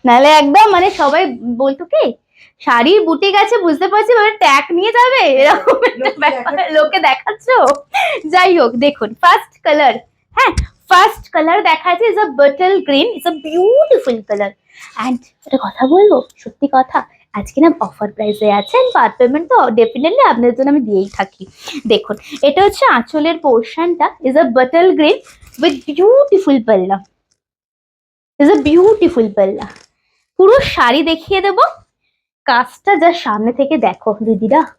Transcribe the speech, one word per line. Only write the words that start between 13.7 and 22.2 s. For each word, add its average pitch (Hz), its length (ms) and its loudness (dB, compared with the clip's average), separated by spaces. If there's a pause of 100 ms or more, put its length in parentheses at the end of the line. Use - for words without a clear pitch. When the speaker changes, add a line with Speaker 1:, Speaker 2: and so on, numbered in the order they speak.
Speaker 1:
color। 202 240 -6 (560)
And 247 120 -6 (260)
একটা 262 120 -4
কথা - 300 -6
বলবো, 370 400 2 (100)
সত্যি - 340 -8
কথা, 262 340 -2 (280)
আজকে - 280 -6
না 330 80 4 (120)
অফার - 300 -8
প্রাইসে 208 400 -4
আছে, 202 260 -2
and 508 160 0
পার্ট 240 240 0
পেমেন্ট 277 320 -2
তো 508 60 2
definitely 262 720 0
আপনাদের 240 300 0
জন্য 269 140 -2
আমি 285 100 2
দিয়েই 196 340 -2
থাকি। - 320 -10 (420)
দেখুন, 208 280 -2 (260)